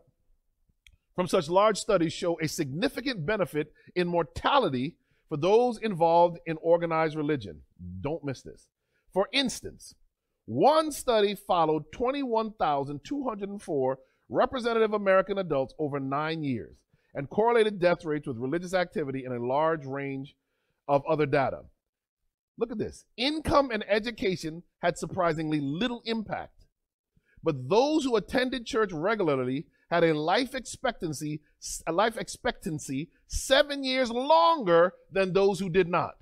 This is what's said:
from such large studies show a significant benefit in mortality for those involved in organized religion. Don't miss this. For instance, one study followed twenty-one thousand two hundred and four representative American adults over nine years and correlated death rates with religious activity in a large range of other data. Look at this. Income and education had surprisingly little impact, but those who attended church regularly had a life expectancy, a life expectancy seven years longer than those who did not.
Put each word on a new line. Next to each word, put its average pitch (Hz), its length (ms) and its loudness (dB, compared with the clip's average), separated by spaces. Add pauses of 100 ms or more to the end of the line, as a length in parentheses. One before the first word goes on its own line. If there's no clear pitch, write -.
(1160)
from 180 120 -2
such 185 220 0
large 202 300 4
studies 170 340 0
show 170 280 -2
a 160 80 0
significant 196 760 -4
benefit 156 460 -2 (220)
in 180 120 0
mortality 170 880 0 (320)
for 160 80 -6
those 214 420 4
involved 170 680 4
in 165 160 -4
organized 165 540 2
religion. 127 440 -2 (400)
Don't 143 240 -6
miss 135 180 -8
this. - 260 -20 (440)
For 196 200 0
instance, - 600 -4 (520)
one 285 440 4
study 214 440 0
followed 156 580 0
twenty-one 240 680 -2
thousand 143 460 -2
two 277 240 -6
hundred 202 220 -6
and 202 100 -12
four 135 380 -2 (320)
representative 226 600 0
American 196 460 2
adults 147 400 -2
over 143 220 -4
nine 151 420 -4
years 107 340 -4 (380)
and 143 160 -8
correlated 220 500 2
death 175 240 2
rates 151 220 -4
with 135 100 -4
religious 165 380 -4
activity 139 500 -4
in 127 80 -8
a 120 120 -4
large 151 420 0
range 139 480 -8 (520)
of 143 220 4
other 151 180 2
data. 131 340 0 (1000)
Look 240 140 -4
at 240 60 -6
this. - 260 -8 (120)
Income 285 540 0
and 214 180 -4
education 196 760 -2 (180)
had 175 160 -2
surprisingly 160 640 -2
little 185 440 -2
impact, 202 600 -6 (800)
but 131 260 -2
those 269 360 4
who 247 120 0
attended 240 500 -2
church 220 260 -2
regularly 147 720 0 (240)
had 170 140 4
a 165 80 6
life 175 420 0
expectancy, 156 880 -6 (460)
a 170 60 -2
life 220 260 0
expectancy 160 880 -6 (200)
seven 277 560 0
years 262 260 0
longer 254 840 4 (180)
than 190 220 0
those 196 280 4
who 196 100 -4
did 175 180 2
not. 156 340 -2